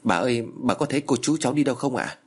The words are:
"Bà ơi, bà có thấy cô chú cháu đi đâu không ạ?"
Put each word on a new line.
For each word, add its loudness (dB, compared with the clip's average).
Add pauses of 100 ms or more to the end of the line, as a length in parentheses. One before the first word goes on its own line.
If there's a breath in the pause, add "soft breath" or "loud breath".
"Bà 4
ơi, 0 (180)
bà 2
có 0
thấy 0
cô 2
chú 0
cháu 0
đi 2
đâu 2
không -2
ạ?" -4